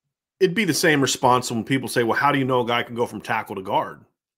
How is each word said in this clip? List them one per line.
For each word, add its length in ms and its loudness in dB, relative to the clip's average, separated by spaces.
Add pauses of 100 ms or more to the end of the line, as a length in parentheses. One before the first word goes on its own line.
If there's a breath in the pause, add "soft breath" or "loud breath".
(400)
It'd 160 2
be 80 0
the 100 0
same 280 2
response 500 2
when 140 -2
people 240 -2
say, 140 2
"Well, 140 0
how 140 2
do 80 0
you 60 0
know 160 2
a 40 -4
guy 180 0
can 120 -12
go 100 -2
from 140 -10
tackle 360 -6
to 60 -8
guard?" 440 -4 (320)